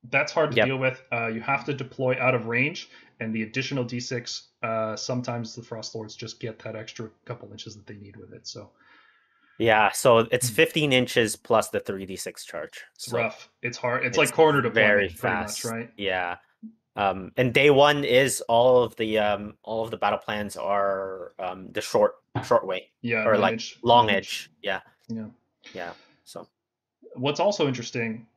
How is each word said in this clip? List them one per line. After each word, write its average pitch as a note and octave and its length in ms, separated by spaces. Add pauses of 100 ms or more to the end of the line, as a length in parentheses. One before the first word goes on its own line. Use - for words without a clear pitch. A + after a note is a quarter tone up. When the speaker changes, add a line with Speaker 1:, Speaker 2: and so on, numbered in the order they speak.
(100)
Speaker 1:
That's C#3 220
hard D3+ 200
to A#2 40
Speaker 2:
Yep. A2 100
Speaker 1:
deal C3 120
with. C3 240 (100)
Uh, A#2 140
you A2+ 140
have C3+ 260
to C#3+ 80
deploy B2+ 440
out B2+ 160
of A2+ 120
range, C3 420 (320)
and A2 140
the A2 80
additional B2+ 420
D A#2+ 160
six, - 480 (140)
uh, A2 340
sometimes A#2+ 580
the A#2+ 80
Frost A2 320
Lords A2 220
just - 240
get A2+ 200
that A2 140
extra A2 360 (160)
couple A2 260
inches G#2+ 240
that G#2 100
they G#2+ 100
need G2+ 200
with G#2 160
it. A2+ 140
So G#2 240 (880)
Speaker 2:
Yeah, A2 340
so A#2 280
it's A#2+ 280
Speaker 1:
Hmm. A2 60
Speaker 2:
fifteen D#3 400
inches A#2+ 420
plus - 320
the G2+ 120
three G2 260
D F#2 100
six - 300
charge. D#2 360 (120)
Speaker 1:
It's - 160
Speaker 2:
So A#2+ 80
Speaker 1:
rough. A2+ 320 (100)
It's A#2+ 160
hard. B2 300
It's B2 100
Speaker 2:
it's - 20
Speaker 1:
like D3 140
corner D3+ 300
deployment, A2+ 120
Speaker 2:
very G#2 340
Speaker 1:
pretty E2+ 60
much, - 60
Speaker 2:
fast. F2+ 460
Speaker 1:
right? A2+ 320
Speaker 2:
Yeah. F#2 400 (580)
Um, F#2+ 400
and B2+ 160
day C#3 180
one C#3+ 320
is C3 460
all A#2+ 340
of A2 140
the, G#2+ 220
um, G#2 440
all A2 220
of A2+ 60
the A2+ 80
battle G#2 200
plans G#2 380
are, F#2+ 840
um, F#2 340
the G#2 100
short, G#2+ 320 (300)
short A2+ 220
way, F#2 240 (120)
Speaker 1:
Yeah, A2+ 240
Speaker 2:
or, A2 80
Speaker 1:
nine G#2 80
Speaker 2:
like, F#2+ 100
Speaker 1:
inch, - 300
Speaker 2:
long A#2 240
Speaker 1:
nine G2+ 100
inch. - 320
Speaker 2:
edge. - 20 (120)
Yeah. F#2+ 180 (280)
Speaker 1:
Yeah. A2+ 180 (480)
Speaker 2:
Yeah. F2 180 (320)
So - 240 (680)
Speaker 1:
What's C#3+ 260
also F#3 260
interesting A#2 580 (120)